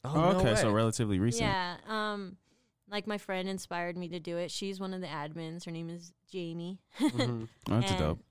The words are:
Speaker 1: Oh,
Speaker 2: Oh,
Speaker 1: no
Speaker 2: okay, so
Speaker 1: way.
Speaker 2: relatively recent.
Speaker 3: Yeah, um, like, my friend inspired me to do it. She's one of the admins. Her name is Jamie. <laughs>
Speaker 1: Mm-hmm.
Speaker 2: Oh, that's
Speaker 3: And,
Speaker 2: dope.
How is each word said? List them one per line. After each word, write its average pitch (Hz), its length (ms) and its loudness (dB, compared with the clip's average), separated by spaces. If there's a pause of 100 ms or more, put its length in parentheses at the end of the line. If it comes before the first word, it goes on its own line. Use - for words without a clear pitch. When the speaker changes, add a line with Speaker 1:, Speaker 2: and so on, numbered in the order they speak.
Speaker 1:
Oh, 139 80 -4
Speaker 2:
Oh, 165 200 6
Speaker 1:
no 185 80 4
Speaker 2:
okay, 117 160 6
so 135 120 6
Speaker 1:
way. 104 60 4
Speaker 2:
relatively 110 460 4
recent. 120 260 4
Speaker 3:
Yeah, 185 300 0 (100)
um, 208 500 -4 (540)
like, 202 160 -4
my 208 120 -2
friend 190 300 -2
inspired 175 480 -4
me 180 120 -6
to 175 100 -6
do 170 200 -6
it. 175 120 -4
She's 196 300 -6
one 190 120 -4
of 185 80 -6
the 180 60 -6
admins. 160 580 -8
Her 175 60 -10
name 165 180 -6
is 170 240 -12 (180)
Jamie. 170 580 -6
<laughs> - 120 -10
Speaker 1:
Mm-hmm. 123 440 0
Speaker 2:
Oh, - 20 -10 (340)
that's 120 120 2
Speaker 3:
And, - 80 0
Speaker 2:
dope. 78 200 0 (100)